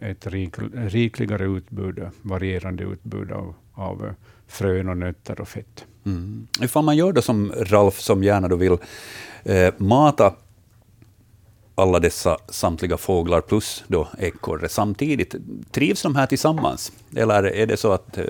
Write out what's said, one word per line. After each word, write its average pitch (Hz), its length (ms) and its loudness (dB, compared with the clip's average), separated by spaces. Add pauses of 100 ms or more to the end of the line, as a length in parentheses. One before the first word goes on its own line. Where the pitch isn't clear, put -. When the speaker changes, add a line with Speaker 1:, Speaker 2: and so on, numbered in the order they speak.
Speaker 1:
ett - 180 -12
rik-, 95 460 -8
rikligare 110 720 -2
utbud, 95 560 -6 (200)
varierande 92 640 -6
utbud 98 480 -10
av, 92 240 -10 (180)
av, 98 320 -10
eh, 101 60 -10 (360)
frön 92 420 -2
och 90 80 -4
nötter - 440 -8
och - 60 -10
fett. - 380 -16 (200)
Speaker 2:
Mm. 101 420 -6 (140)
Ifall 151 220 0
man 151 140 2
gör 180 160 2
det 127 80 2
som 104 360 0
Ralf, 101 420 4
som 98 240 2
gärna 98 240 4
då 90 80 2
vill, 90 220 4 (640)
eh, 92 340 4
mata 117 580 6 (1400)
alla 92 240 6
dessa 82 380 2 (120)
samtliga 85 480 -2
fåglar 87 440 2
plus - 460 -2
då 82 200 0 (100)
ekorre 82 520 -4
samtidigt, 113 640 -2 (360)
trivs 170 320 0
de 147 120 0
här 135 120 4
tillsammans? 151 640 0 (240)
Eller 104 280 4
är 98 240 0
det 107 100 0
så 107 140 2
att, - 260 -2
eh, 92 120 -2